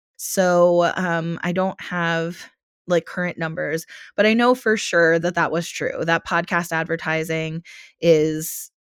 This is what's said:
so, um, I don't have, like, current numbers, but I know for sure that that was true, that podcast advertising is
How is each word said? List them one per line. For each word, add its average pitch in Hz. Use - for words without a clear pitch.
so, 175
um, 170
I 175
don't 185
have, 170
like, 175
current 180
numbers, 160
but 202
I 214
know 240
for 226
sure 165
that 175
that 165
was 170
true, -
that 165
podcast 175
advertising 160
is 156